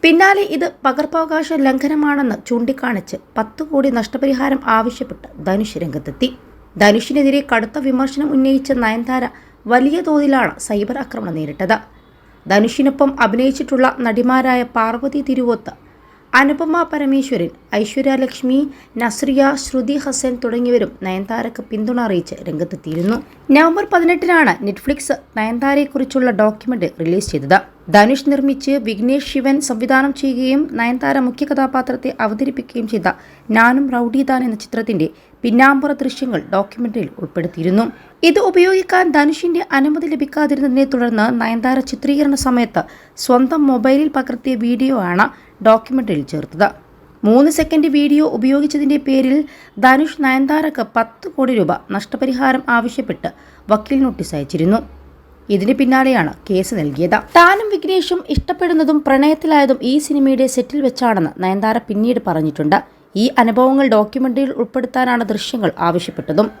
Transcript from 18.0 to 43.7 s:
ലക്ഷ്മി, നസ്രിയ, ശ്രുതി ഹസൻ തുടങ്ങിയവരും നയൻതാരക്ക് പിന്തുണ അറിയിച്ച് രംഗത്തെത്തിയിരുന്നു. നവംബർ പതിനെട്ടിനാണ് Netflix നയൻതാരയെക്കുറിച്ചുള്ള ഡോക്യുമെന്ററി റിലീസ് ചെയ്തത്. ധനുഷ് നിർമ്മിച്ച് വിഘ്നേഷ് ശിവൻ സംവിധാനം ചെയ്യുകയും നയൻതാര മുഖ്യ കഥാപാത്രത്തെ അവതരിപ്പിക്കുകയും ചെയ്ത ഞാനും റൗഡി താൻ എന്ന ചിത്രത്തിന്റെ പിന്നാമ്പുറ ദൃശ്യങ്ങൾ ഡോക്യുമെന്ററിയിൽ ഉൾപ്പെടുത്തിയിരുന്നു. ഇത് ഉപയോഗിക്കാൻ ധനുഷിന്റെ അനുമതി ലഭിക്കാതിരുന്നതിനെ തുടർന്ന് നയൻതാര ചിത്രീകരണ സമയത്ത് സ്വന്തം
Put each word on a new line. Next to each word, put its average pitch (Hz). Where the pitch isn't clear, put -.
ലക്ഷ്മി, 254
നസ്രിയ, 262
ശ്രുതി 262
ഹസൻ 269
തുടങ്ങിയവരും 240
നയൻതാരക്ക് 226
പിന്തുണ 220
അറിയിച്ച് 185
രംഗത്തെത്തിയിരുന്നു. 175
നവംബർ 330
പതിനെട്ടിനാണ് 339
Netflix 262
നയൻതാരയെക്കുറിച്ചുള്ള 269
ഡോക്യുമെന്ററി 214
റിലീസ് 175
ചെയ്തത്. 147
ധനുഷ് 262
നിർമ്മിച്ച് 277
വിഘ്നേഷ് 240
ശിവൻ 269
സംവിധാനം 262
ചെയ്യുകയും 262
നയൻതാര 254
മുഖ്യ 254
കഥാപാത്രത്തെ 262
അവതരിപ്പിക്കുകയും 240
ചെയ്ത 202
ഞാനും 247
റൗഡി 240
താൻ 262
എന്ന 220
ചിത്രത്തിന്റെ 220
പിന്നാമ്പുറ 269
ദൃശ്യങ്ങൾ 254
ഡോക്യുമെന്ററിയിൽ 208
ഉൾപ്പെടുത്തിയിരുന്നു. 175
ഇത് 330
ഉപയോഗിക്കാൻ 370
ധനുഷിന്റെ 320
അനുമതി 302
ലഭിക്കാതിരുന്നതിനെ 277
തുടർന്ന് 233
നയൻതാര 233
ചിത്രീകരണ 277
സമയത്ത് 240
സ്വന്തം 262